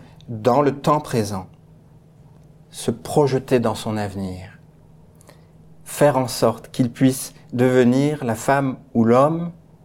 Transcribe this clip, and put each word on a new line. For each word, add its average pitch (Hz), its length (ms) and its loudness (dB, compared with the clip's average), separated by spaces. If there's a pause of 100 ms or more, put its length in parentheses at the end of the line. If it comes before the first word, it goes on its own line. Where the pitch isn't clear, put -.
(300)
dans 120 320 2
le 139 180 0
temps 151 220 0
présent, 104 460 -4 (1200)
se - 220 -4
projeter 135 680 0
dans 113 160 0
son 107 220 -6
avenir, 98 600 -10 (1200)
faire 143 340 2
en 127 100 0
sorte 113 420 -2
qu'il 120 220 -2
puisse - 420 0 (180)
devenir 127 720 2
la 113 120 -2
femme 139 420 -2 (160)
ou 117 120 2
l'homme 156 460 2 (340)